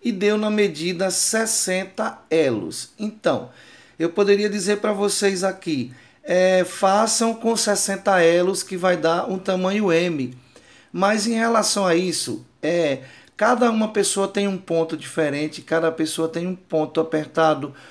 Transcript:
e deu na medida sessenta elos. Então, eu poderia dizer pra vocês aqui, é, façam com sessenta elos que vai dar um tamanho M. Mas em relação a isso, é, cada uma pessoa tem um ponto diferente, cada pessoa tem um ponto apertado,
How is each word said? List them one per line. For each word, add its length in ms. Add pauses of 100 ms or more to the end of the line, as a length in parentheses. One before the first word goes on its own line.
e 80
deu 260
na 140
medida 580
sessenta 1080 (100)
elos. 720
Então, 500 (480)
eu 140
poderia 380
dizer 280
pra 160
vocês 500
aqui, 480 (300)
é, 420
façam 720
com 220
sessenta 680
elos 400
que 160
vai 200
dar 300
um 120
tamanho 520
M. 460 (560)
Mas 320
em 80
relação 540
a 80
isso, 500 (160)
é, 380 (360)
cada 360
uma 160
pessoa 400
tem 200
um 100
ponto 380
diferente, 680
cada 300
pessoa 360
tem 180
um 100
ponto 440
apertado, 760 (160)